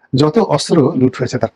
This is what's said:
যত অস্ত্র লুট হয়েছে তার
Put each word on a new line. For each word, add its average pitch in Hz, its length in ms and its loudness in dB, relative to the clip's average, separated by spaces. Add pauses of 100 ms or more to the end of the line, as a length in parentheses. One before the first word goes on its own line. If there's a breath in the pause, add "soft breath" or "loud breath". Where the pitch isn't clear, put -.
(140)
যত 151 240 2
অস্ত্র 160 580 0
লুট 127 200 0
হয়েছে 127 220 -6
তার 110 180 -2